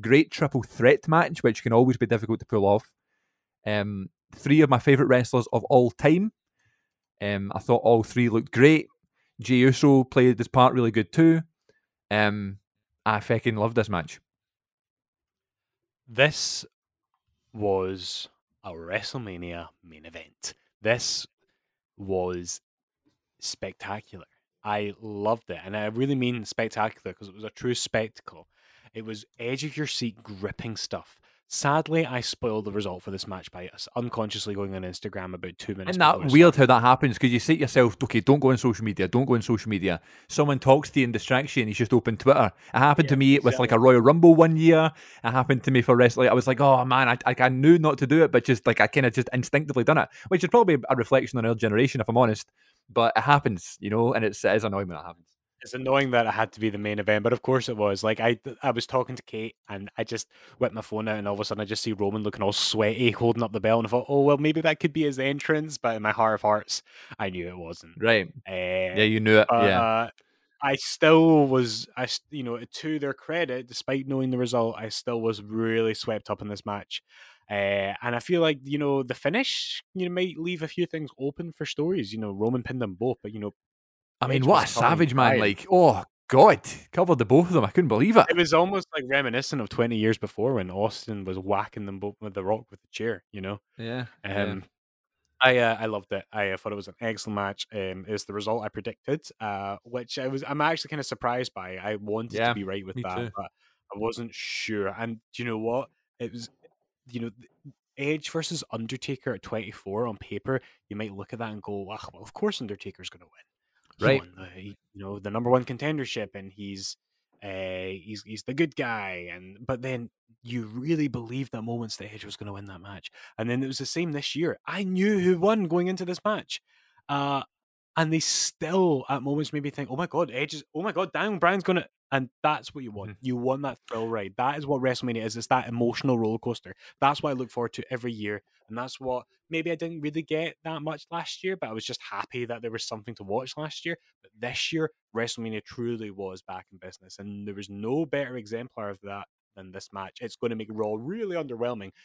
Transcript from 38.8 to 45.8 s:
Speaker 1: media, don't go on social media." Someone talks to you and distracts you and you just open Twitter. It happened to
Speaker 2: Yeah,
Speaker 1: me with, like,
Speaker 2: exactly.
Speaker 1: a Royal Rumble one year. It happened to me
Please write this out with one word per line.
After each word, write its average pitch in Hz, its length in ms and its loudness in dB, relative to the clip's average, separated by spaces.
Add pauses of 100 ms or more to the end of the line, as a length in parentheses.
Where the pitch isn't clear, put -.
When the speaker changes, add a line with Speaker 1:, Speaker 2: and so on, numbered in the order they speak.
Speaker 1:
media, 98 220 0
don't 120 200 2
go 123 80 2
on 113 80 2
social 110 280 -2
media." 90 300 0 (280)
Someone 143 300 0
talks 135 320 4
to 143 100 2
you 131 40 4
and 120 80 0
distracts 127 420 -2
you 135 80 2
and 107 80 -2
you 104 40 -6
just 113 180 0
open 117 240 2
Twitter. 123 340 6 (240)
It - 40 0
happened 147 320 4
to 143 40 4
Speaker 2:
Yeah, 135 40 4
Speaker 1:
me 135 200 8
with, 131 220 2
like, 123 80 2
Speaker 2:
exactly. 117 80 6
Speaker 1:
a - 20 4
Royal 123 220 10
Rumble 165 340 10
one 160 220 8
year. 160 340 6 (320)
It 117 80 0
happened 127 340 2
to - 60 2
me 127 120 6